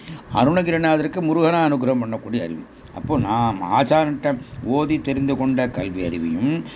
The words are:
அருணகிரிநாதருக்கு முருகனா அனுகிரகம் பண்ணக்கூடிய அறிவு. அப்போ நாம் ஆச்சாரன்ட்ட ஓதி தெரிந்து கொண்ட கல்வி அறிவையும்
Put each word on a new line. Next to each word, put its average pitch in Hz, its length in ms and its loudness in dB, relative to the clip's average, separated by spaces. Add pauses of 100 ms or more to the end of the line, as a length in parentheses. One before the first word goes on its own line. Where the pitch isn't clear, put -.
(360)
அருணகிரிநாதருக்கு 160 840 2
முருகனா 165 420 2
அனுகிரகம் 127 400 2
பண்ணக்கூடிய 113 380 -4
அறிவு. 82 240 -8 (300)
அப்போ 143 220 -2
நாம் 113 440 0 (120)
ஆச்சாரன்ட்ட 147 640 2 (260)
ஓதி 147 380 0
தெரிந்து 135 360 -2
கொண்ட 127 320 0
கல்வி 92 380 -4
அறிவையும் 85 560 -2 (120)